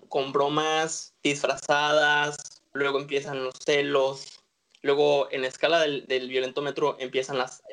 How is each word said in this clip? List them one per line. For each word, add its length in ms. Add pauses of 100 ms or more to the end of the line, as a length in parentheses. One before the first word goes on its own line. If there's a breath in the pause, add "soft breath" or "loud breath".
con 240
bromas 880
disfrazadas, 1400 (100)
luego 280
empiezan 440
los 200
celos, 760 (420)
luego 500
en 100
la 80
escala 320
del, 260
del 220
violentómetro 720
empiezan 380
las, 360